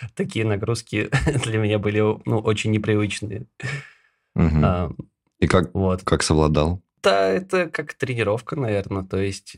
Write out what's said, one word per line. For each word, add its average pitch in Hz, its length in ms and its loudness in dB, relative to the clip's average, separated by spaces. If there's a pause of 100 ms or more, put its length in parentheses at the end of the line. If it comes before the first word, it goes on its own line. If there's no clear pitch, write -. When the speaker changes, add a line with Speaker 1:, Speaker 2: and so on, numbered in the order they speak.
(160)
Speaker 1:
такие 185 300 -4
нагрузки 104 640 -2
<laughs> 135 340 0
для 110 140 -2
меня 107 200 2
были, 104 200 0
ну, 110 400 0
очень 110 320 0
непривычные». 107 760 -2 (880)
Speaker 2:
Мгм. 78 300 4
Speaker 1:
А, 90 260 0 (480)
Speaker 2:
И - 80 4
как, 90 260 4
Speaker 1:
вот. 92 300 0
Speaker 2:
как - 200 0
совладал? 78 580 2 (220)
Speaker 1:
Да, 196 260 4
это 185 400 -2
как 151 260 -10
тренировка, 117 600 -2
наверно. 101 500 -2
То 95 120 -4
есть, 98 400 -6